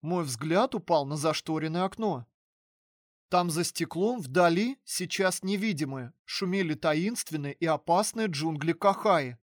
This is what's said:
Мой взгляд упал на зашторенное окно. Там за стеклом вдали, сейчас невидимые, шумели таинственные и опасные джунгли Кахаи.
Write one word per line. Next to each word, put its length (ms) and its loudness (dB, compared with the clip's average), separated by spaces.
Мой 240 -2
взгляд 500 0
упал 320 2
на 100 -4
зашторенное 680 -2
окно. 420 -4
Там 200 2
за 140 -2
стеклом 560 -2
вдали, 640 2
сейчас 580 -2
невидимые, 720 -2
шумели 500 -2
таинственные 800 -2
и 120 -2
опасные 600 2
джунгли 460 -2
Кахаи. 720 4